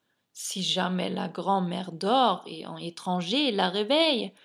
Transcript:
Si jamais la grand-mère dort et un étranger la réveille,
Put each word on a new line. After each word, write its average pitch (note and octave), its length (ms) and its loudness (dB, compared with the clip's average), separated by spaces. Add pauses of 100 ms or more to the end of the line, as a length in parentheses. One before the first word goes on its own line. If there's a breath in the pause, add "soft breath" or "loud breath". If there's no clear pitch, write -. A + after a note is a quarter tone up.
(320)
Si - 320 -8
jamais F3+ 460 0
la F#3+ 180 -4
grand-mère F#3 640 -2
dort G3 540 2
et - 180 -10
un E3 140 -10
étranger F3+ 760 0
la F#3+ 180 2
réveille, A3 600 2 (140 soft breath)